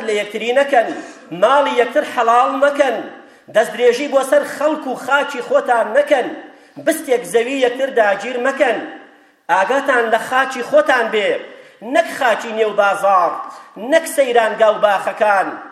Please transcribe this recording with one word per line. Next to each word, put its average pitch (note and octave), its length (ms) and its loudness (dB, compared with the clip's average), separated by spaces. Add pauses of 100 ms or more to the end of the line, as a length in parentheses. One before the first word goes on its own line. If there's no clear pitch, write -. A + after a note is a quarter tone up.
لە G#3+ 140 -2
یەکتری A3 400 -4
نەکەن، B3+ 280 2 (540)
ماڵی C4+ 400 4
یەکتر C4+ 300 -2
حەڵاڵ A#3+ 380 2 (140)
مەکەن، C#4 320 2 (580)
دەستدرێژی A#3+ 580 2
بۆ C4+ 80 4 (100)
سەر D4 140 4 (120)
خەڵک D4+ 300 -2
و B3 80 -6 (100)
خاکی C#4 440 -2
خۆتان A#3+ 380 2 (100)
نەکەن، C#4+ 300 2 (580)
بستێک B3+ 380 0 (100)
زەوی B3+ 320 0
یەکتر C4 340 -2
داگیر G#3 380 0 (100)
مەکەن. B3+ 320 0 (680)
ئاگاتان A#3+ 640 2
لە A3 160 2
خاکی B3+ 420 -2
خۆتان C4 440 2
بێ، G3+ 160 0 (640)
نەک E4 140 2 (100)
خاکی A#3 400 -2
نێو G#3+ 220 0
بازاڕ، F#3+ 520 2 (600)
نەک D#4+ 120 2 (120)
سەیرانگا A3+ 560 2
و G#3+ 120 -4
باخەکان. G3 640 0 (240)